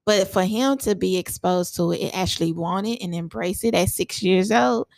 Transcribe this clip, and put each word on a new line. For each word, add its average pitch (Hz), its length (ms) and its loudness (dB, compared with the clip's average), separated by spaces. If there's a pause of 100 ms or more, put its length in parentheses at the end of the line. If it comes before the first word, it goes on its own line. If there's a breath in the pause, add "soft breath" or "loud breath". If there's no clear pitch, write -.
But 202 220 4
for 190 160 2
him 254 360 0
to 214 140 0
be 185 240 0
exposed 180 600 -2
to 170 140 2
it 170 100 -2
and 170 140 -4
actually 170 360 0
want 170 340 -2
it 226 160 -4
and 175 140 -6
embrace 170 480 -4
it 233 100 2
at 185 160 2
six - 320 -4
years 185 300 4
old, 240 360 2 (100)